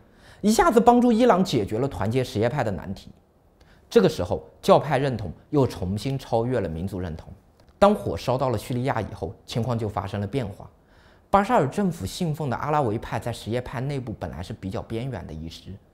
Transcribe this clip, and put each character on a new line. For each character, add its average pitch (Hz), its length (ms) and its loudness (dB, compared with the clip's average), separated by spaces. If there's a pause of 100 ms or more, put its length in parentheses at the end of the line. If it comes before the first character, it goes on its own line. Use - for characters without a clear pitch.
(400)
一 208 120 4
下 349 180 6
子 226 80 6
帮 240 220 8
助 247 100 6
伊 226 140 4
朗 190 180 6
解 127 220 2
决 104 140 -4
了 135 100 0
团 101 220 -2
结 127 120 2
什 - 160 -4
叶 113 100 2
派 143 140 -2
的 113 80 0
难 95 220 -6
题。 - 180 -14 (800)
这 - 120 6
个 180 80 6
时 - 140 -2
候， 87 220 -2 (160)
教 180 180 6
派 135 200 0
认 135 180 0
同 92 160 -8 (160)
又 139 180 4
重 95 300 -4
新 135 220 -4
超 117 260 -2
越 123 160 0
了 87 80 -2
民 80 180 -4
族 95 140 -6
认 82 160 -6
同。 - 160 -16 (460)
当 208 160 6
火 110 220 -4
烧 123 200 0
到 135 140 0
了 110 80 0
叙 - 160 -6
利 123 100 -2
亚 120 160 0
以 98 140 -6
后， 98 200 -8 (120)
情 120 160 -2
况 117 160 -2
就 107 100 -2
发 98 180 -4
生 101 140 -4
了 104 60 -2
变 123 200 -4
化。 - 220 -12 (640)
巴 202 120 6
沙 214 120 0
尔 175 120 4
政 190 240 0
府 123 140 -6
信 156 300 -4
奉 143 160 -4
的 113 60 -2
阿 143 140 -4
拉 151 120 2
维 117 160 0
派 123 200 -6
在 117 140 -6
什 - 180 -10
叶 120 100 -2
派 123 200 -8
内 139 180 -4
部 113 200 -8
本 85 120 -6
来 69 120 -10
是 95 100 -10
比 98 180 -10
较 101 120 -6
边 117 280 -6
缘 87 160 -8
的 80 60 -14
一 78 160 -10
支， 95 260 -14 (200)